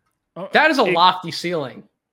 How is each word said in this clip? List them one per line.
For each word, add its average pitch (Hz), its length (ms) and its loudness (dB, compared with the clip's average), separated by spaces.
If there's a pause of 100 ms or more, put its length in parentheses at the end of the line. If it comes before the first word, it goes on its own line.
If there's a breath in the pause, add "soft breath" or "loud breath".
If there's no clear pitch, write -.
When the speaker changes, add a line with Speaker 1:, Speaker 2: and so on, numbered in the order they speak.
(520)
Speaker 1:
That 285 180 2
is 294 80 -2
a 254 80 2
Speaker 2:
it 180 80 0
Speaker 1:
lofty 175 380 2
ceiling. 156 520 -8 (300)